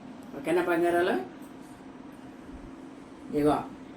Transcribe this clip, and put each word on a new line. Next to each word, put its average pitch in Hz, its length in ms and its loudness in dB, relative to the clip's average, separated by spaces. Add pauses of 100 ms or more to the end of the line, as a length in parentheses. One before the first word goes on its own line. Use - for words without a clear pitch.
(360)
ఓకేనా 165 280 4
బంగారాలు? 170 480 6 (2250)
ఇగో 147 260 6 (340)